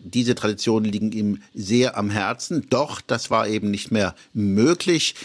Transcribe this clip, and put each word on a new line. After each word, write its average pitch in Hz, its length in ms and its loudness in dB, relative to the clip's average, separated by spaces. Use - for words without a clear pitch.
diese 117 360 0
Traditionen 107 560 0
liegen 104 180 -2
ihm 104 320 -2
sehr 120 460 0
am 104 100 0
Herzen. 107 600 -4
Doch, 131 300 0
das - 320 -4
war 110 160 2
eben 104 240 0
nicht - 180 -4
mehr 101 240 2
möglich, 120 920 2